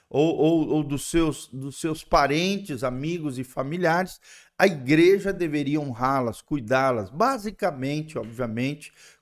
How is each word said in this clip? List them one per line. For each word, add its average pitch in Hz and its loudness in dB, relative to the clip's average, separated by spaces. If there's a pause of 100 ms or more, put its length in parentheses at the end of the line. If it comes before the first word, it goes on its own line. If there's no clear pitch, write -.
ou, 151 2
ou, 156 4
ou 151 2
dos 139 -4
seus, 160 0
dos 135 -12
seus 156 -6
parentes, 160 0
amigos 139 -4
e 131 -6
familiares, 170 -2 (380)
a 190 6
igreja 175 4
deveria 151 -2
honrá-las, 127 -2
cuidá-las, 127 0
basicamente, 156 -2
obviamente, 120 -6 (300)